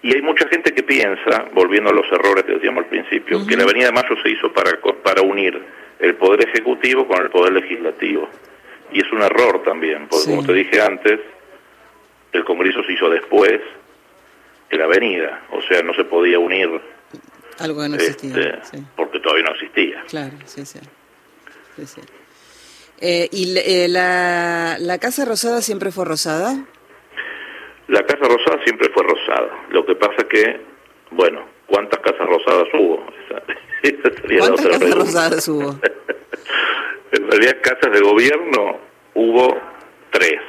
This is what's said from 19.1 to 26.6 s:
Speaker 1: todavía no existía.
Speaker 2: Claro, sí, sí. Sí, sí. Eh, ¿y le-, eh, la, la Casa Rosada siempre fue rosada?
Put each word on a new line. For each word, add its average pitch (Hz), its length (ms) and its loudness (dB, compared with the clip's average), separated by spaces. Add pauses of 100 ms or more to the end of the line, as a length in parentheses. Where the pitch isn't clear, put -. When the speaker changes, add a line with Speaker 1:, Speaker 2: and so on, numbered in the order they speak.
Speaker 1:
todavía 78 240 0
no 80 100 -2
existía. - 540 -4
Speaker 2:
Claro, 143 240 -10 (140)
sí, - 180 -18
sí. - 140 -20 (1000)
Sí, - 100 -16
sí. - 140 -20 (1000)
Eh, 175 300 0
¿y 185 220 -4
le-, 185 320 2
eh, 175 40 2
la, 175 920 0
la 175 180 -4
Casa 254 280 -4
Rosada 233 340 -2
siempre 202 320 -4
fue 185 140 -4
rosada? 160 500 -2 (1300)